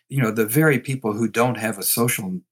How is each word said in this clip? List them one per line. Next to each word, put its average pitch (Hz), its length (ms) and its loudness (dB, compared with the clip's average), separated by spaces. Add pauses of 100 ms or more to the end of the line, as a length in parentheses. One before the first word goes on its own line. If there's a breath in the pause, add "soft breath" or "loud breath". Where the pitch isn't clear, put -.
you 139 100 -2
know, 110 120 2
the 110 160 0
very 143 320 4
people 123 340 -4
who 113 140 0
don't 117 320 0
have 110 180 -4
a 92 60 -8
social 98 580 -2 (100)